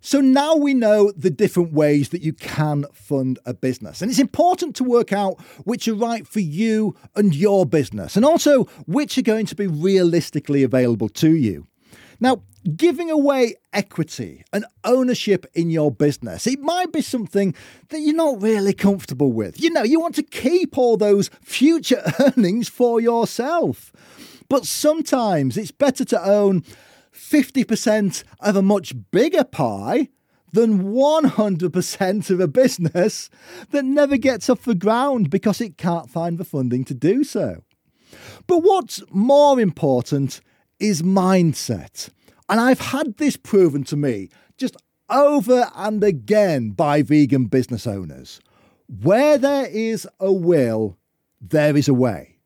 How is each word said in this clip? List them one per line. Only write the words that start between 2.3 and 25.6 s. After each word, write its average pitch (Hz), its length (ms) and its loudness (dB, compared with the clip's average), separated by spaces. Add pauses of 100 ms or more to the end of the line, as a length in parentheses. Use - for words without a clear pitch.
can 147 580 -4
fund 131 540 -4
a 123 80 -8
business. 127 480 -8
And 208 100 -4
it's 214 80 0
important 339 560 0
to - 80 -4
work 240 300 0
out 196 260 -2 (240)
which 233 240 -6
are 226 80 -2
right 226 320 -4
for 220 140 -6
you 214 520 -2 (220)
and 202 180 2
your 190 320 2
business, 117 520 -2
and 220 80 4
also 294 400 4 (200)
which 262 320 -4
are 262 40 0
going 220 240 0
to 156 100 -12
be 208 100 -4
realistically 170 960 0
available 120 460 0
to 156 260 2
you. 107 340 -2 (520)
Now, 247 240 0 (320)
giving 330 340 0
away 277 460 2 (160)
equity 143 800 -8
and 208 140 -6 (180)
ownership 247 680 0
in 170 160 -2
your 156 200 2
business, 120 580 -4
it 269 120 -4
might 339 320 -4
be 330 100 -4
something 196 540 -4 (320)
that 311 140 -10
you're 302 120 0
not 302 280 0
really 202 320 0
comfortable 147 580 0
with. 110 260 -6
You 320 120 0
know, 320 140 0
you 294 180 2
want 339 140 -6
to 302 80 -2
keep - 540 -2
all 240 200 2
those 202 320 2 (120)
future 285 680 0
<laughs> - 80 -6
earnings 233 480 2
for 233 320 0
yourself. 233 960 -2 (560)
But 254 160 0
sometimes 226 920 0
it's 190 160 -6